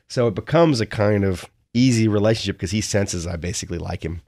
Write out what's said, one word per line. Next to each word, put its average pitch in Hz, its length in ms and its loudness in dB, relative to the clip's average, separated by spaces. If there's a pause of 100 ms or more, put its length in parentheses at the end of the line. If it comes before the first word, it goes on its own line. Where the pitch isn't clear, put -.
So 120 180 0
it 98 80 -2
becomes 151 460 2
a 107 40 0
kind 104 380 0
of 95 220 -2 (280)
easy 120 360 4
relationship 104 500 0
'cause 92 120 -6
he 104 100 -2
senses 98 440 -2
I 87 120 -8
basically 87 400 -6
like 87 260 -8
him, 82 240 -8